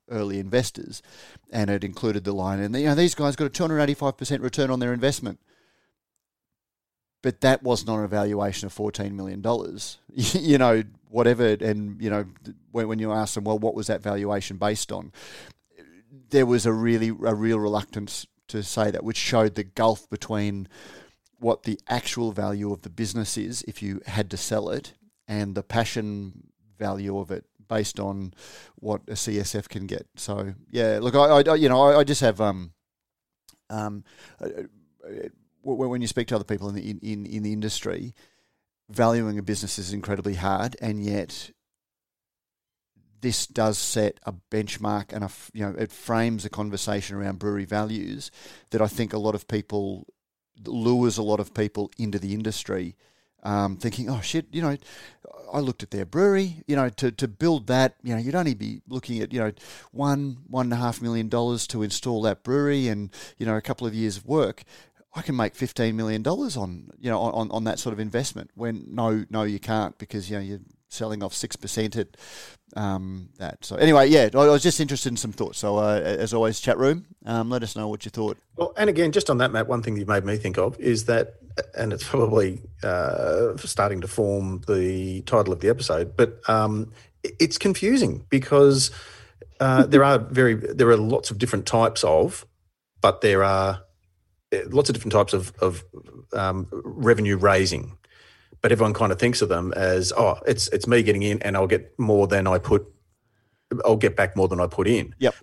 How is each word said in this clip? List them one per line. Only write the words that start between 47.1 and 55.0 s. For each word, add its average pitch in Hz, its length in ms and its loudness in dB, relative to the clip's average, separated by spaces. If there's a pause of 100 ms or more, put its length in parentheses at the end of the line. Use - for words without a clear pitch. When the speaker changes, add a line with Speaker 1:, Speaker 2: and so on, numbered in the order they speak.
Speaker 1:
around 98 220 -8
brewery 101 280 -4
values 104 640 -6 (400)
that 110 100 0
I 107 60 4
think 107 260 -4
a 107 60 -4
lot 104 160 0
of - 120 -10
people, 101 600 -6 (580)
lures 120 540 2
a 110 40 -4
lot 104 160 2
of 101 140 -8
people 104 460 -4
into 104 180 -4
the 98 160 -6
industry, 98 640 -6 (480)
um, 101 340 -2
thinking, 117 320 -6
"Oh 120 120 -4
shit, 160 300 -6
you 165 100 -6
know, 143 160 -2 (720)